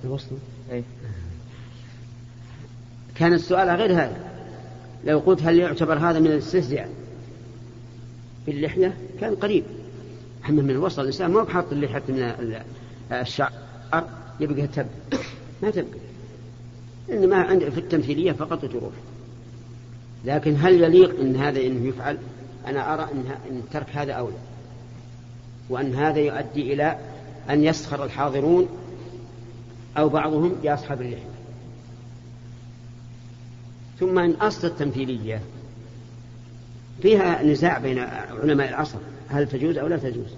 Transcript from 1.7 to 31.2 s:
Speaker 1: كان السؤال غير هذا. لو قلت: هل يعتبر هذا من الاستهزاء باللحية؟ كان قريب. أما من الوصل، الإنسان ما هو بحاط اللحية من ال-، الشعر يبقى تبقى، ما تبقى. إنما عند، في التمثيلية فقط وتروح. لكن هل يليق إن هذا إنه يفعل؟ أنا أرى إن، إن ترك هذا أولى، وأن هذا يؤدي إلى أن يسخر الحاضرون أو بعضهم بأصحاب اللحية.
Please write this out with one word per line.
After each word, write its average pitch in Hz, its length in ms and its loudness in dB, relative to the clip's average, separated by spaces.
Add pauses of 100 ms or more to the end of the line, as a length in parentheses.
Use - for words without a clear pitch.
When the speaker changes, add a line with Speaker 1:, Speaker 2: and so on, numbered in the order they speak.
Speaker 1:
كان 170 180 6
السؤال 180 360 4
غير 185 240 4
هذا. 151 240 2 (880)
لو 151 140 6
قلت: 156 240 6
هل 165 160 8
يعتبر 160 400 4
هذا 165 200 4
من 160 80 8
الاستهزاء 139 640 2 (1600)
باللحية؟ 156 500 2 (240)
كان 214 140 0
قريب. 202 300 2 (840)
أما 147 140 6
من 139 80 4
الوصل، 143 320 0
الإنسان 151 280 0
ما 214 100 6
هو - 40 2
بحاط 180 280 0
اللحية 143 360 -2
من 131 140 0
ال-، 117 400 -4 (500)
الشعر 127 400 0 (880)
يبقى 143 260 0
تبقى، - 520 -4 (440)
ما 214 80 2
تبقى. - 280 -4 (1120)
إنما 392 260 6
عند، 370 320 4
في 139 100 -2
التمثيلية 156 540 2
فقط 156 320 -4
وتروح. 117 280 -6 (1300)
لكن 147 360 2
هل 175 220 10
يليق 175 380 10
إن 131 160 4
هذا 135 240 2
إنه 127 280 2
يفعل؟ 135 300 -4 (480)
أنا 139 280 0
أرى 156 80 -2
إن، 135 220 -4 (260)
إن 123 120 -6 (100)
ترك 147 200 -4
هذا 143 200 -2
أولى، 120 240 -4 (1300)
وأن 127 260 -2
هذا 151 240 4
يؤدي 139 540 0
إلى 147 260 2 (520)
أن 147 140 6
يسخر 147 400 0
الحاضرون 143 640 4 (1300)
أو 151 120 4
بعضهم 156 540 2
بأصحاب 143 400 -2
اللحية. 120 260 -8 (2750)